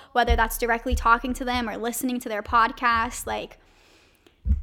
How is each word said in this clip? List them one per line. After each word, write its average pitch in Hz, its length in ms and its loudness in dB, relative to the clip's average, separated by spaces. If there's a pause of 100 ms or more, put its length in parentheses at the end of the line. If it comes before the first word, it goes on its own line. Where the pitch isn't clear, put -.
(120)
whether 240 240 4
that's 220 200 0
directly 233 380 0
talking 240 400 2
to 269 100 -6
them 247 240 -2
or 196 80 -6
listening 240 440 -4
to - 80 -10
their 214 140 -4
podcast. 233 840 0
Like, 214 320 -8 (1040)